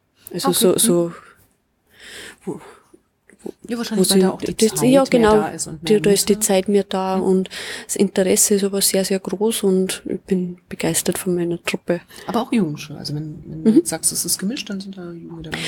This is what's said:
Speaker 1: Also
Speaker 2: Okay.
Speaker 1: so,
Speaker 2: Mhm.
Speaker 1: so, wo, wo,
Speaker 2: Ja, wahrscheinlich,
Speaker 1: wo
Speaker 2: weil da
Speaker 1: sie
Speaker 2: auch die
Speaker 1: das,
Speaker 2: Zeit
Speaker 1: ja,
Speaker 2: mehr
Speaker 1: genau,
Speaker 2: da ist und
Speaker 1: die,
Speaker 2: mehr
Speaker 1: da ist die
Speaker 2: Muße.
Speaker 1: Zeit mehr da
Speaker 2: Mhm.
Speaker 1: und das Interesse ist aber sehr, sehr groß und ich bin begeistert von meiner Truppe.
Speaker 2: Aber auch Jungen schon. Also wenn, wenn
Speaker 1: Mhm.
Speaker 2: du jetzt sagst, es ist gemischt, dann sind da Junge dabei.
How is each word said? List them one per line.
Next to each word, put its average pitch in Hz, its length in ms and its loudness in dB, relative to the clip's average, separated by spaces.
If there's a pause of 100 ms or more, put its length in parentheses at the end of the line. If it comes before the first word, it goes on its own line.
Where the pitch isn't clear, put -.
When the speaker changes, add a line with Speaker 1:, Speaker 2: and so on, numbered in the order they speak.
(340)
Speaker 1:
Also 185 160 -2
Speaker 2:
Okay. 180 100 2
Speaker 1:
so, 208 140 4
Speaker 2:
Mhm. - 60 0
Speaker 1:
so, 175 340 2 (1300)
wo, 156 160 -8 (840)
wo, - 100 -12 (160)
Speaker 2:
Ja, 240 100 -6
wahrscheinlich, 220 300 0
Speaker 1:
wo 190 60 2
Speaker 2:
weil 196 60 4
da 190 80 4
Speaker 1:
sie 180 40 0
Speaker 2:
auch - 100 -10
die - 140 -4
Speaker 1:
das, 220 180 4
Speaker 2:
Zeit 226 160 2
Speaker 1:
ja, 269 120 8
Speaker 2:
mehr 262 80 0
Speaker 1:
genau, 220 260 6
Speaker 2:
da 208 120 2
ist 165 180 -8
und 156 220 -10
Speaker 1:
die, 220 60 6
Speaker 2:
mehr 208 60 4
Speaker 1:
da 202 100 4
ist 196 180 2
die 208 60 6
Speaker 2:
Muße. 214 120 -4
Speaker 1:
Zeit 190 220 2
mehr 202 160 4
da 190 320 -2
Speaker 2:
Mhm. 190 60 0
Speaker 1:
und 190 280 2 (360)
das - 100 -6
Interesse 196 580 2
ist 196 100 2
aber 196 180 -2
sehr, 190 220 2
sehr 190 160 -2
groß 208 440 -2
und 185 420 2
ich - 160 -4
bin 180 360 -2 (100)
begeistert 165 500 -2
von 180 160 -2
meiner 170 280 -2
Truppe. - 380 -4 (260)
Speaker 2:
Aber 226 160 -2
auch 254 100 -4
Jungen 175 260 0
schon. 143 180 -14
Also - 180 -8
wenn, 151 320 -8
wenn 156 140 -12
Speaker 1:
Mhm. 160 40 -12
Speaker 2:
du 220 80 6
jetzt 311 180 4
sagst, - 220 -4
es - 120 -6
ist 175 140 -2
gemischt, 226 320 -6
dann 196 100 -8
sind 190 160 -14
da 175 160 -12
Junge 165 300 -14
dabei. 156 260 -10